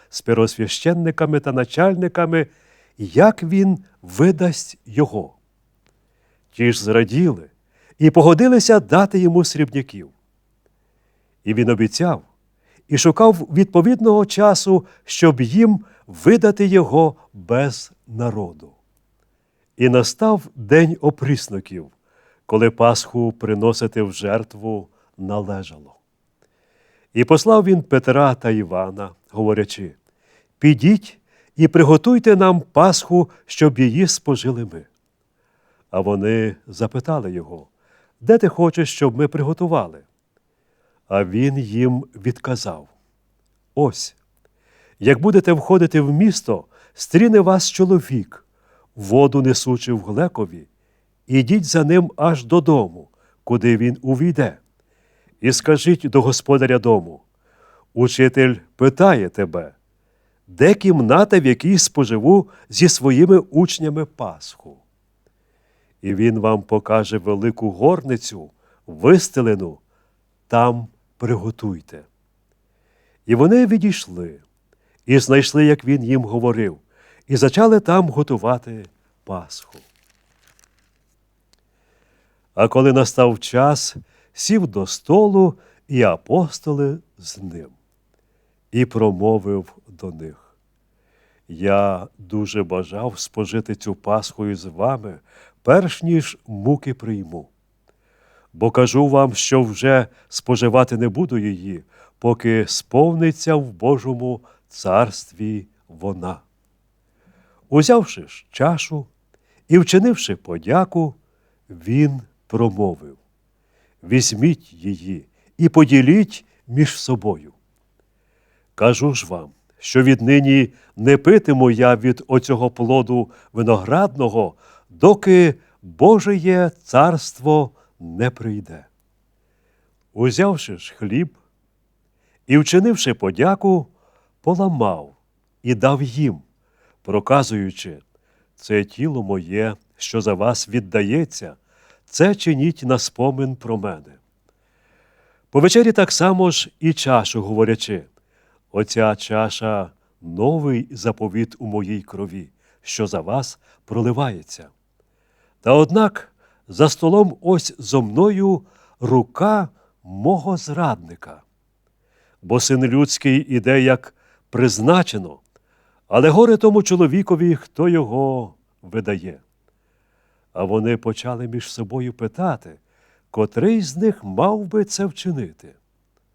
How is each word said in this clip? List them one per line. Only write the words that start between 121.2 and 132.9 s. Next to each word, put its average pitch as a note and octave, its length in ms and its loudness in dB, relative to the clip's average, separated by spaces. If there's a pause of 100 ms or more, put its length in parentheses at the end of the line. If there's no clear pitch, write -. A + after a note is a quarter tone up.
я B2 260 4
від A#2+ 320 -2
оцього B2 420 0
плоду B2 600 -2 (220)
виноградного, A2+ 1000 -2 (360)
доки E3+ 640 4 (280)
Божеє F3+ 880 2 (120)
царство D3+ 880 0 (300)
не F2 300 -6
прийде». G#2 560 -12 (1300)
Узявши B2+ 640 -2
ж - 160 -20
хліб A2+ 420 -6 (1080)
і C#3 120 4
вчинивши F3 560 2